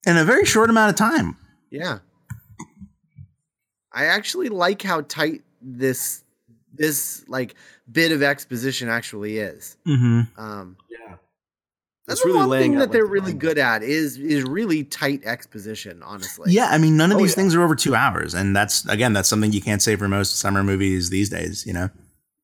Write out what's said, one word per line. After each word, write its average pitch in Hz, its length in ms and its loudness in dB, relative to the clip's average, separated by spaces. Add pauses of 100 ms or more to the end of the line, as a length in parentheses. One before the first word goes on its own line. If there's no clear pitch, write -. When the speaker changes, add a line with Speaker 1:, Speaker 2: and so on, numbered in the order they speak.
Speaker 1:
In 170 120 6
a 160 80 6
very 269 200 6
short 220 240 4
amount 220 200 6
of 185 80 0
time. 214 400 0 (340)
Speaker 2:
Yeah. 143 280 -8 (1900)
I 139 140 -2
actually 214 440 -2
like 196 340 -2
how 175 180 -2
tight 151 400 -4 (220)
this, 127 600 -4 (520)
this, 147 520 -4
like, 127 280 -6 (360)
bit 160 200 2
of 147 100 0
exposition 131 680 -4
actually 107 500 -6
is. - 380 -10 (100)
Speaker 1:
Mm-hmm. 120 520 2
Speaker 2:
Um, 101 380 -14 (140)
Speaker 3:
Yeah. 113 240 -20 (880)
Speaker 2:
that's - 140 -6
Speaker 3:
It's - 20 -4
Speaker 2:
the - 60 2
Speaker 3:
really - 140 4
Speaker 2:
one 381 80 2
Speaker 3:
laying - 140 4 (100)
Speaker 2:
thing - 20 2
Speaker 3:
out, 277 40 2
Speaker 2:
that 269 120 0
they're 233 100 4
Speaker 3:
like, 214 60 2
the 196 60 -12
Speaker 2:
really 196 180 -2
Speaker 3:
line. 151 80 -8
Speaker 2:
good 156 180 -2
at 117 240 2
is, 139 360 -2
is 143 260 0
really 160 400 -2
tight 139 400 -6
exposition, 107 800 -12
honestly. 101 500 -6
Speaker 1:
Yeah, 226 160 4
I 156 80 4
mean, 156 180 6
none 160 160 6
of 208 60 4
Speaker 3:
Oh, 202 40 4
Speaker 1:
these 190 100 4
Speaker 3:
yeah. - 60 -2
Speaker 1:
things 185 180 4
are 175 80 4
over 160 120 4
two 135 200 0
hours, 87 400 0
and 98 200 0
that's, 104 300 0
again, 107 280 0
that's 98 160 2
something 107 220 2
you 101 100 -2
can't 104 200 -2
say 107 140 2
for 101 120 -4
most 98 300 -2
summer 98 260 0
movies 95 460 0
these 95 220 -2
days, 85 340 -8
you 95 80 -8
know? 87 160 -4 (540)